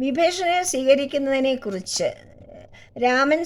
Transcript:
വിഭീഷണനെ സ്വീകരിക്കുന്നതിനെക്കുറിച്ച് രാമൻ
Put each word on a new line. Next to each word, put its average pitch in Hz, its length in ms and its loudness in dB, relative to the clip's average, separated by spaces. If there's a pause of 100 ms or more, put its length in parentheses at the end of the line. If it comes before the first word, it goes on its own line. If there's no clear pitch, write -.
വിഭീഷണനെ 349 560 0 (120)
സ്വീകരിക്കുന്നതിനെക്കുറിച്ച് 262 1400 0 (960)
രാമൻ 277 400 2